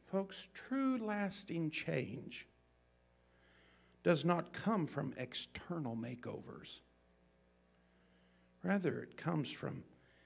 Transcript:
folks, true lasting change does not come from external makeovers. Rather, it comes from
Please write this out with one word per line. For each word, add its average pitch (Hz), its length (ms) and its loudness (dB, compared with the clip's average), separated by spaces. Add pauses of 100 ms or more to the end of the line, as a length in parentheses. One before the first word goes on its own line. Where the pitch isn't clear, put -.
folks, - 480 -2
true 262 460 0
lasting 196 720 0
change - 760 -2 (1600)
does 160 200 8
not 170 300 4
come 196 320 4
from 139 320 -2
external 127 760 -4
makeovers. - 840 -8 (1800)
Rather, 185 400 2
it - 160 -12
comes 156 340 0
from - 320 -6 (420)